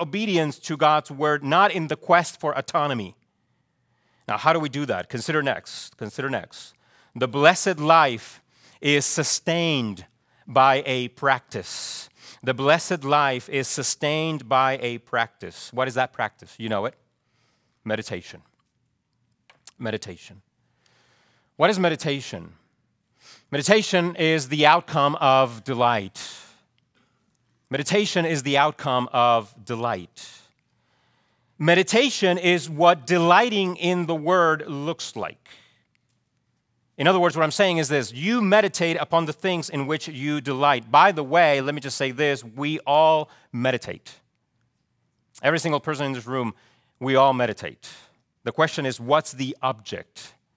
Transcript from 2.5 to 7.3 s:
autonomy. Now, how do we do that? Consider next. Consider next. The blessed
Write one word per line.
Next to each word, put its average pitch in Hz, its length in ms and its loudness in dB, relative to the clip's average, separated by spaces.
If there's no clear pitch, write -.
autonomy. 135 580 -4
Now, 104 120 -4
how 156 140 2
do 170 60 0
we 151 100 -4
do 143 180 -6
that? 92 200 -4
Consider 151 360 -4
next. - 540 -8
Consider 131 340 -8
next. - 420 -10
The 123 120 -2
blessed 151 520 2